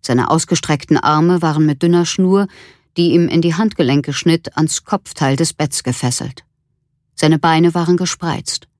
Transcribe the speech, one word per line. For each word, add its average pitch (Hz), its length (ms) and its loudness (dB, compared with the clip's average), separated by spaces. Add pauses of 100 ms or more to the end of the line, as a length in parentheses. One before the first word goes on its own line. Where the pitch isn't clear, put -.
Seine - 280 -2
ausgestreckten 160 680 0
Arme 165 440 2
waren 156 260 0
mit 147 180 -2
dünner 175 200 4
Schnur, 190 440 0 (480)
die 170 140 2
ihm 170 160 4
in - 160 0
die 165 140 0
Handgelenke 147 560 0
schnitt, - 440 -2
ans - 280 -2
Kopfteil - 500 -2
des 160 180 -2
Betts - 300 -4
gefesselt. - 640 -6 (720)
Seine 156 240 2
Beine 165 340 2
waren 175 220 0
gespreizt. - 720 -6 (120)